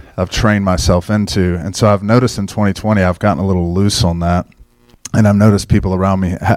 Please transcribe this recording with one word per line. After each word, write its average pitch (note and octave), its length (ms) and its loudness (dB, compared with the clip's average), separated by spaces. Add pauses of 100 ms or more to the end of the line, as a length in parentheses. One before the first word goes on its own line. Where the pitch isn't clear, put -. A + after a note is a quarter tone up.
(160)
I've F#2 140 -4
trained G#2 340 0
myself F#2 460 0
into. G2 480 0
And E2+ 180 -8
so A2 140 2
I've G2+ 120 2
noticed A#2 360 0
in G2 100 -4
twenty G#2 240 -2
twenty, G#2+ 300 -2
I've F2+ 180 0
gotten F2+ 240 0
a - 20 -2
little F2+ 280 -2
loose G2+ 320 0
on E2+ 140 0
that. F2 280 0 (640)
And A2 140 4
I've G2+ 80 4
noticed G2+ 320 2
people G2 260 0
around F#2+ 280 0
me F#2 80 -2 (120)
ha-, - 160 0